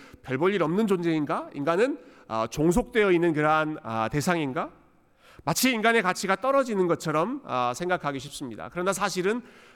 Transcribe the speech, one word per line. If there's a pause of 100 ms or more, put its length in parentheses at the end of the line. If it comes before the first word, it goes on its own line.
(240)
별
볼
일
없는
존재인가?
인간은, (280)
아,
종속되어
있는
그러한,
아,
대상인가? (720)
마치
인간의
가치가
떨어지는
것처럼,
아,
생각하기
쉽습니다.
그러나
사실은 (340)